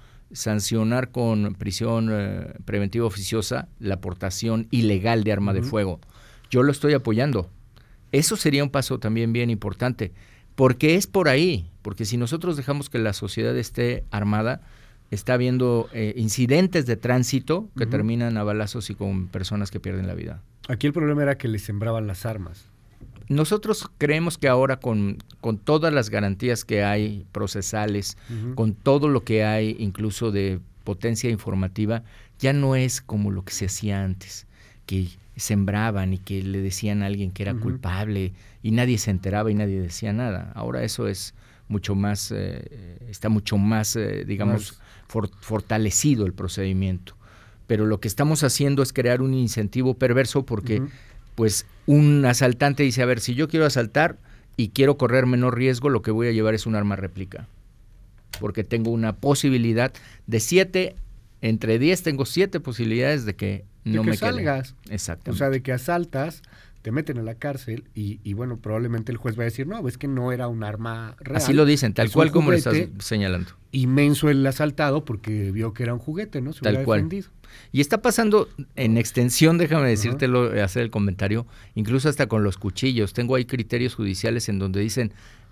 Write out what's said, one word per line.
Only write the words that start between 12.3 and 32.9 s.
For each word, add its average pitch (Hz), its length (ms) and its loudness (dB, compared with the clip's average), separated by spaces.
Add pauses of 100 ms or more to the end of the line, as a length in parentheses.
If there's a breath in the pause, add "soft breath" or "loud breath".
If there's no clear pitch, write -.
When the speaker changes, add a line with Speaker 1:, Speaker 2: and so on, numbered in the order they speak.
Speaker 1:
dejamos 143 320 -4
que 123 100 -4
la 110 140 2
sociedad 113 440 -2
esté 120 540 -2
armada, 107 500 0 (480 soft breath)
está 104 240 -2
habiendo, 123 600 2
eh, 107 220 -2
incidentes 131 720 2
de 120 100 0
tránsito 127 800 0
que 117 60 -2
Speaker 2:
Ujú. 110 80 -2
Speaker 1:
terminan 113 460 0
a 104 60 -2
balazos 104 460 -4
y 104 60 -8
con 95 320 -4
personas 98 440 -4
que 98 100 -8
pierden 95 260 -4
la 90 60 -6
vida. 80 280 -10 (280)
Speaker 2:
Aquí 127 180 0
el 147 60 0
problema 147 300 0
era 139 140 2
que 123 120 -4
les 107 140 -4
sembraban 110 440 -4
las 95 180 -8
armas. 95 400 -10 (640)
Speaker 1:
Nosotros 196 720 0
creemos 156 400 0
que 143 120 0
ahora 131 300 4
con, 101 380 -2 (220)
con 113 180 -4
todas 151 360 2
las 117 160 2
garantías 107 560 -2
que 104 180 0
hay 104 480 -2
procesales, 104 880 -4 (120)
Speaker 2:
Ujú. 120 260 -8
Speaker 1:
con 110 180 2
todo 139 340 4
lo 135 160 2
que 110 220 2
hay 110 340 0
incluso 107 520 -4
de 98 280 0 (240)
potencia 113 460 -2
informativa, 104 760 -2 (360 soft breath)
ya 135 140 2
no 139 220 2
es 131 260 0